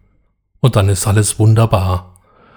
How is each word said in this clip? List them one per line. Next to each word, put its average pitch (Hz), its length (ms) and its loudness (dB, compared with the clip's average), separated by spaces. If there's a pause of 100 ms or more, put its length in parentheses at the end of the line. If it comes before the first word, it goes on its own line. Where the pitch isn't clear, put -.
(600)
Und 123 160 0
dann 98 140 2
ist 98 180 -4
alles 104 320 -2
wunderbar. 107 760 0 (420)